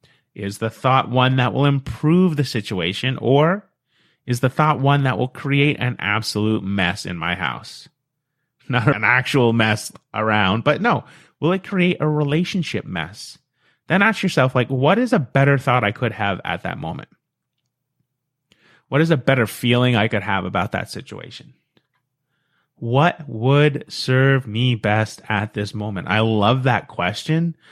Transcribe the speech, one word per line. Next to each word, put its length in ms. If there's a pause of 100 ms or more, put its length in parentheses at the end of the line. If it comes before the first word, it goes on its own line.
(340)
Is 240
the 100
thought 400
one 280
that 180
will 100
improve 720
the 80
situation, 760
or 440 (600)
is 140
the 100
thought 300
one 240
that 120
will 120
create 520
an 180
absolute 640
mess 440
in 100
my 180
house?" 540 (800)
Not 260
an 100
actual 500
mess 360 (220)
around, 520
but 180
no, 220 (360)
will 120
it 120
create 340
a 80
relationship 800
mess? 540 (480)
Then 160
ask 200
yourself, 320
like, 140
"What 300
is 160
a 40
better 380
thought 260
I 100
could 200
have 320
at 200
that 120
moment? 320 (1800)
What 120
is 100
a 60
better 300
feeling 500
I 100
could 160
have 220
about 280
that 180
situation? 640 (1200)
What 520
would 640
serve 580
me 280
best 560
at 240
this 180
moment?" 360
I 120
love 440
that 240
question. 680 (140)